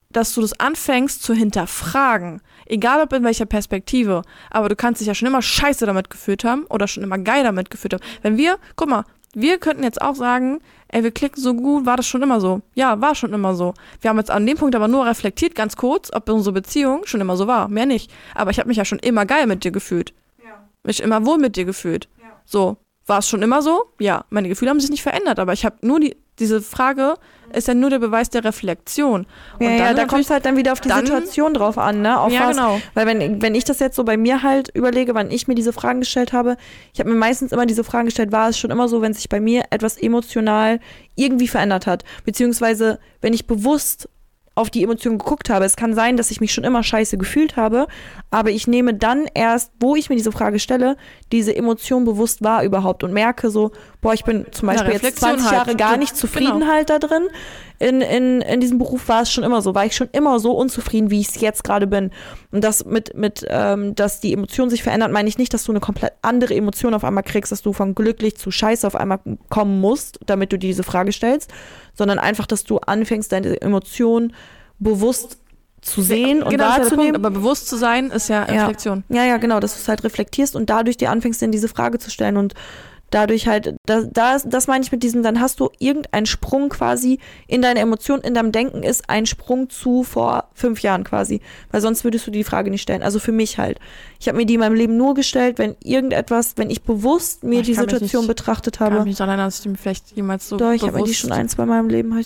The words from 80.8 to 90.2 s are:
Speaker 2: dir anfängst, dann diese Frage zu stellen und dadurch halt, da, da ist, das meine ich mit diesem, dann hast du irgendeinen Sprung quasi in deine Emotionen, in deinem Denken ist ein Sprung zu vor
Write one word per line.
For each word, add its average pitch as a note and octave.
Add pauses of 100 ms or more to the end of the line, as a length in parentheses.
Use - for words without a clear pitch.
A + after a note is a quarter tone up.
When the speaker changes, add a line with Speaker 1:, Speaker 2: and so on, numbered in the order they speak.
Speaker 2:
dir -
anfängst, A#3
dann A3
diese G#3+
Frage A#3+
zu A3
stellen G#3
und G3+ (600)
dadurch G#3+
halt, G#3 (100)
da, A3
da A#3
ist, C4+
das B3+
meine C4
ich B3+
mit A#3+
diesem, A#3+
dann A3+
hast B3+
du C4 (100)
irgendeinen C4+
Sprung C#4
quasi B3+ (280)
in B3
deine B3
Emotionen, A3+
in A#3+
deinem A3+
Denken A#3
ist -
ein A3
Sprung B3+
zu B3
vor A#3+